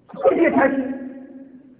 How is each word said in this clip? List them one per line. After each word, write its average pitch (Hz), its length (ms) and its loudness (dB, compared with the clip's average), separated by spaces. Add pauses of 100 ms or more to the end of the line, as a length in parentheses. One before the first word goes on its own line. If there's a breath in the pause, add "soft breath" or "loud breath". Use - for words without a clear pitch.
(300)
Sai 320 140 4
ya 311 80 4
tashi. 269 320 2 (960)